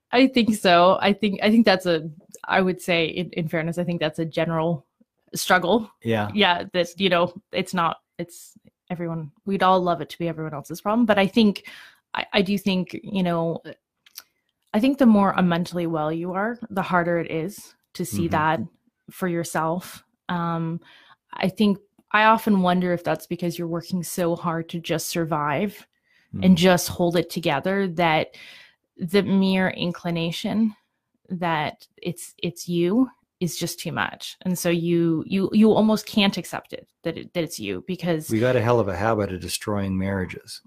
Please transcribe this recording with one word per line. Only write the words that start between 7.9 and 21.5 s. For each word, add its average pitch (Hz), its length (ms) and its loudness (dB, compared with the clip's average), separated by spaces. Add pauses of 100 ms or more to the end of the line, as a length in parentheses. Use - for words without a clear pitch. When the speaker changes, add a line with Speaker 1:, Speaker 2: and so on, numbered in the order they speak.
Speaker 1:
it's - 400 -14 (340)
everyone, 165 420 -6 (120)
we'd 196 200 -2
all 185 160 6
love 175 200 0
it 156 100 -8
to - 80 -16
be 170 100 -2
everyone 156 260 -8
else's 147 260 -12
problem. 226 260 2
But 202 120 4
I 196 80 4
think, 208 420 2 (460)
I, - 180 -4
I 208 100 2
do 196 140 -2
think, 185 460 -4
you 190 220 -2
know, 165 360 -2 (1120)
I 214 80 2
think 269 180 2
the - 80 6
more, 202 320 6
uh, 190 40 4
mentally 170 440 0
well 156 260 -2
you 170 200 -6
are, 214 260 -4 (120)
the 180 120 -4
harder 170 360 2
it 160 120 -4
is 160 440 -6 (200)
to - 100 -6
see 190 200 -2
Speaker 2:
Mm-hmm. 165 80 -2
Speaker 1:
that 160 280 2 (500)
for - 180 -6
yourself. 170 760 -4 (240)
Um, 170 520 -4 (520)
I - 160 -2
think, 202 300 2 (340)